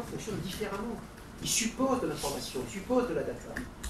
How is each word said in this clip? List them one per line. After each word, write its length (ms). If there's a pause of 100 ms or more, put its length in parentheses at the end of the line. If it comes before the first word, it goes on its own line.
(120)
fonctionne 260
différemment. 640 (420)
Il 80
suppose 520
de 60
l'information, 600
il 40
suppose 380
de 60
la 80
data, 320 (340)